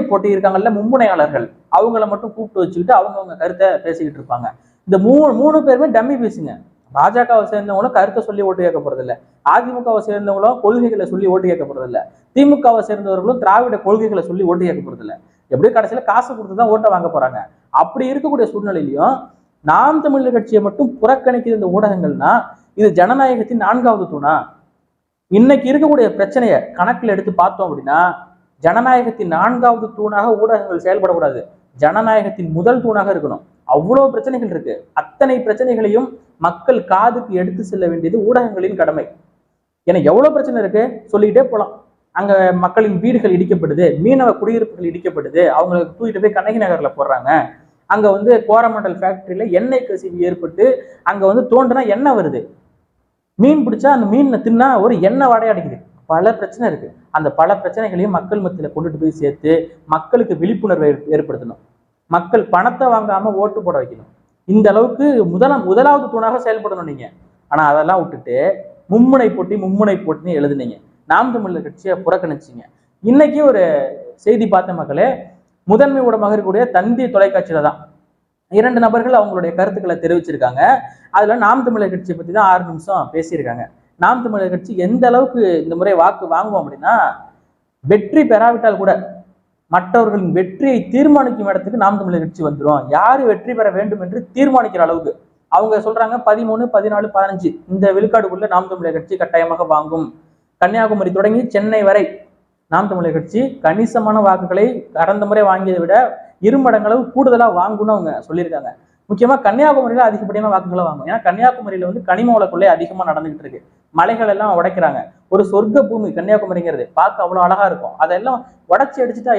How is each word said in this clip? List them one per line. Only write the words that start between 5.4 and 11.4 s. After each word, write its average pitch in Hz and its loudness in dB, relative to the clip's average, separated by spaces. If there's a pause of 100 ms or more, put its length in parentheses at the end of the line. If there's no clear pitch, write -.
பேருமே 269 4
டம்மி 254 0
பீஸுங்க. 170 -6 (380)
பாஜகவை 214 2
சேர்ந்தவங்களும் 202 -2
கருத்தை 196 0
சொல்லி 202 -4
ஓட்டு 185 -2
கேட்க 165 -2
போறதில்ல, 127 -6 (400)
அதிமுகவை 240 -2
சேர்ந்தவங்களும் 202 0
கொள்கைகளை 220 0
சொல்லி 190 -2
ஓட்டு 185 0